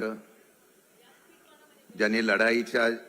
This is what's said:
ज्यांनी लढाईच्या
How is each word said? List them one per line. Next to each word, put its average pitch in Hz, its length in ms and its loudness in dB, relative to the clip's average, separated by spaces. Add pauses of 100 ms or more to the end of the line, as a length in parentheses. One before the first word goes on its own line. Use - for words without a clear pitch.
(1900)
ज्यांनी 107 380 0
लढाईच्या 113 640 2 (200)